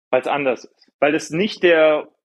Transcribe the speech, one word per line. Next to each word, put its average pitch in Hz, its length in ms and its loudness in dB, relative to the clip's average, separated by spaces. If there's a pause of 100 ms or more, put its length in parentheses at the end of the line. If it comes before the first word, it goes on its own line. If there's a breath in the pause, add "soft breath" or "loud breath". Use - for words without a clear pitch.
(120)
Weil's 127 160 -2
anders 135 380 -4
ist. - 340 -20
Weil 151 160 0
es 151 160 -8
nicht 185 320 -4
der 156 460 2 (160)